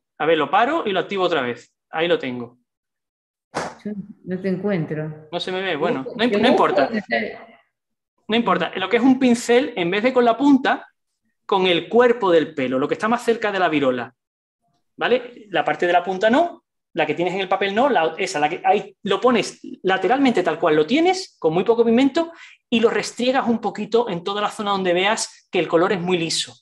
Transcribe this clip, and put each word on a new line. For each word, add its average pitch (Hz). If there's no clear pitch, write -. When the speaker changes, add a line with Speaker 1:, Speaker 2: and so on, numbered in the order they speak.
Speaker 1:
A 143
ver, 160
lo 147
paro 247
y 202
lo 185
activo 190
otra 165
vez. 120
Ahí 165
lo 165
tengo. 123
Speaker 2:
Yo 208
no 180
te 190
encuentro. 160
Speaker 1:
No 175
se 185
me 185
ve, 185
bueno, 143
Speaker 2:
Te -
Speaker 1:
no 220
imp-, 247
Speaker 2:
busco, 208
Speaker 1:
no 233
importa. 294
Speaker 2:
te 214
sale. 226
Speaker 1:
No 214
importa, 180
lo 185
que 214
es 220
un 262
pincel, 240
en 175
vez 208
de 254
con 247
la 233
punta, 269
con 190
el 170
cuerpo 233
del 160
pelo, 131
lo 139
que -
está 220
más 233
cerca 220
de 190
la 180
virola, 131
¿vale? 226
La 160
parte -
de 175
la 175
punta 190
no, 330
la 156
que 147
tienes 170
en 196
el 190
papel 196
no, 262
la, 160
esa, 170
la 151
que, -
ahí 190
lo 190
pones 233
lateralmente 202
tal 156
cual 160
lo 156
tienes, 339
con 160
muy 185
poco 226
pigmento, 269
y 226
lo 220
restriegas 233
un 226
poquito 214
en 170
toda 202
la 202
zona 202
donde 196
veas 196
que 185
el 160
color 175
es 196
muy 180
liso. -